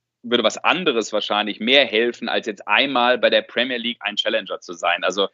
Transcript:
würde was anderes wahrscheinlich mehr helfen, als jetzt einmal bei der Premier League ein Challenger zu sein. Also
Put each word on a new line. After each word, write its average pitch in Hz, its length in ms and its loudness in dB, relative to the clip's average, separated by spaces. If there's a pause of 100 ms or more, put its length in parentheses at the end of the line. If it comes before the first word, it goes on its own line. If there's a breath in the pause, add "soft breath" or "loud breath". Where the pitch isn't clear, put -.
(220)
würde 120 200 0
was 107 160 0
anderes 131 540 0
wahrscheinlich 104 480 -2
mehr 127 260 4
helfen, 117 420 -2
als 98 180 -2
jetzt 107 200 -8
einmal 123 520 2
bei 110 120 2
der 107 120 4
Premier 123 360 -4
League 117 220 -6
ein 104 160 -4
Challenger 98 440 -4
zu - 120 -14
sein. 87 320 -2
Also 95 300 0